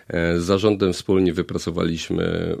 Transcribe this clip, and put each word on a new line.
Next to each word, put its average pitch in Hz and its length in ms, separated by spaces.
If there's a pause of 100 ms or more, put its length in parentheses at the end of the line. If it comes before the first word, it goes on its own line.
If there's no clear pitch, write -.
E, 85 320
z 85 40
zarządem 98 480
wspólnie 95 400
wypracowaliśmy 85 1300